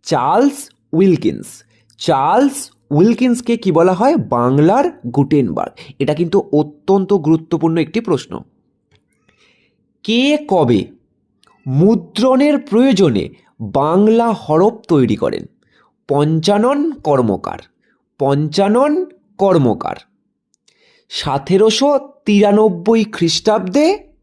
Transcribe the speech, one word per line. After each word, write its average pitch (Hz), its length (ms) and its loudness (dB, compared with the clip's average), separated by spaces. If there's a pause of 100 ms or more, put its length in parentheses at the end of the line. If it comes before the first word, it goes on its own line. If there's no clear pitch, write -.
চার্লস 175 520 0 (360)
উইলকিন্স। 156 540 0 (520)
চার্লস 175 580 0 (340)
উইলকিন্সকে 233 680 0
কি 190 140 -2
বলা 170 220 2
হয়? 247 220 0
বাংলার 147 920 0
গুটেনবার্গ। 131 640 -2 (260)
এটা 147 140 -2
কিন্তু 170 400 -2
অত্যন্ত 190 600 -2
গুরুত্বপূর্ণ 160 640 0
একটি 165 220 -4
প্রশ্ন। 180 400 -6 (1600)
কে 262 340 0 (100)
কবে 123 380 2 (840)
মুদ্রণের 240 880 0
প্রয়োজনে 196 720 0 (320)
বাংলা 196 680 0
হরফ 185 420 0 (140)
তৈরি 127 280 2
করেন? 50 300 -6 (600)
পঞ্চানন 202 840 0
কর্মকার। 117 680 -4 (600)
পঞ্চানন 196 840 0 (320)
কর্মকার। 147 580 0 (1120)
সতেরোশো 220 920 0 (260)
তিরানব্বই 208 800 2
খ্রিস্টাব্দে 214 960 -2 (240)